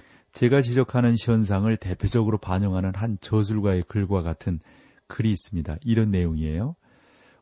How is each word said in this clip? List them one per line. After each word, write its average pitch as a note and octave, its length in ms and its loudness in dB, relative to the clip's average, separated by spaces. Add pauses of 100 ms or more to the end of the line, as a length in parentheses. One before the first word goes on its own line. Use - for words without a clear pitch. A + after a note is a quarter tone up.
(320)
제가 B2+ 280 4
지적하는 A#2+ 580 2
현상을 A2 600 2
대표적으로 G#2+ 600 0
반영하는 F#2+ 560 -2
한 G#2 260 -4
저술가의 G#2 640 0
글과 G2 380 0
같은 E2 380 -4 (460)
글이 A2 240 -2
있습니다. E2+ 520 -6
이런 A2 280 2
내용이에요. E2+ 640 -2 (640)